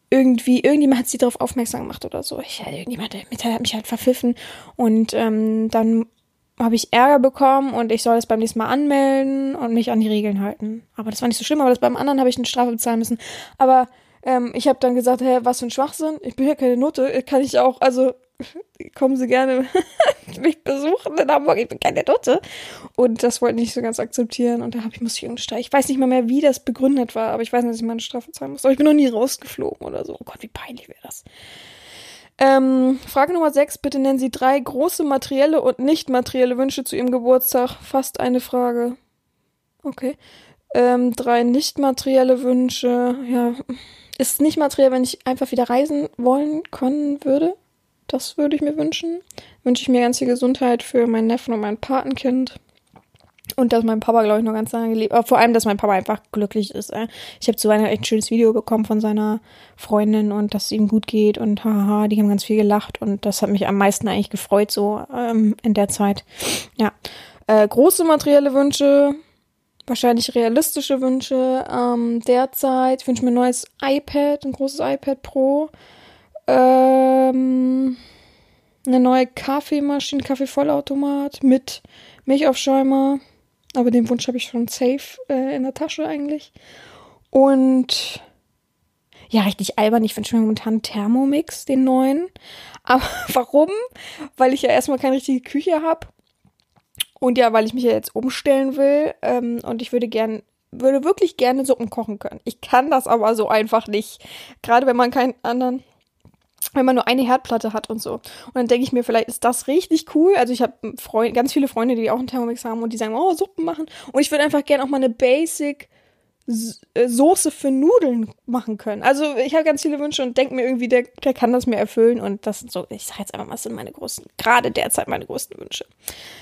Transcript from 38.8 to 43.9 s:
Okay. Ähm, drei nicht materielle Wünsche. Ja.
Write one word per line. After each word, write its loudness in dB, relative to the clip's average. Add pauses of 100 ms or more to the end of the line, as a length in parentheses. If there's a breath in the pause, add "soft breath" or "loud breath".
Okay. -8 (560 soft breath)
Ähm, 2
drei 0
nicht 0
materielle 2
Wünsche. 0 (140)
Ja. 0 (640 loud breath)